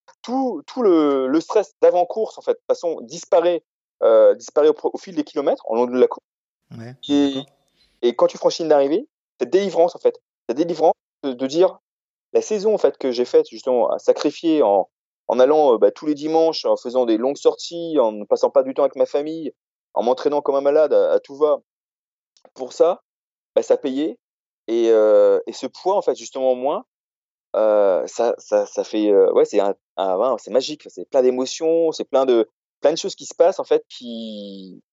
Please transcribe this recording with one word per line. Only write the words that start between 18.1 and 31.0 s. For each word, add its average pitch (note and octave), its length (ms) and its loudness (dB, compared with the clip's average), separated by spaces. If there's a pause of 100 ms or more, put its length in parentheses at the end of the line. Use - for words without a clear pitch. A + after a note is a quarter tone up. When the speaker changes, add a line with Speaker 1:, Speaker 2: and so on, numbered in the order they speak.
Speaker 1:
ne G#2 140 -12
passant - 240 0
pas C3 140 2
du C3 100 -6
temps D3+ 100 -2
avec C3+ 140 -2
ma C3 80 0
famille, D3+ 480 -8 (400)
en - 100 -4
m'entraînant C#3 380 0
comme C#3 140 -2
un C#3 60 0
malade C#3+ 320 2
à, G2 180 2
à G2+ 80 2
tout - 180 -18
va, D3 240 0 (960)
pour B2+ 180 -14
ça, E3+ 300 0 (520)
bah, A#2 60 0
ça B2 160 0
payait. D3 400 -6 (500)
Et, A2+ 220 0
euh, G#2 560 4
et A2 80 -12
ce - 140 -10
poids, F#3 280 -4
en F#3+ 60 0
fait, C#3+ 140 -2
justement, C3 380 -2
en - 20 0
moins, D3 300 -6 (680)
euh, G#2 520 2
ça, A#2 300 -2
ça, G#2 280 -2
ça G2+ 180 -6
fait, G#2+ 280 0
euh, F#2+ 220 6
ouais, - 120 4
c'est - 140 -2
un, G2 160 0 (220)
un, F#2 200 -2
ouais, A#2+ 220 0
c'est - 120 -16
magique, C3+ 360 -4
c'est - 220 -16